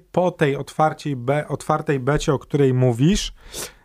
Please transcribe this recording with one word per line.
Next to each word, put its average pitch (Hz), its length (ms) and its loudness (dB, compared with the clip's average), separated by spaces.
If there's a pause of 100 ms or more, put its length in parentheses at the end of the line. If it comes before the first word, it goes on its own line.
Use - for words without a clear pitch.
(120)
po 180 180 2
tej 143 260 0
otwarciej 147 600 -2
be-, 135 320 -2
otwartej 151 520 -4
becie, 139 340 0
o 127 40 -2
której 139 360 0
mówisz, 127 600 2 (500)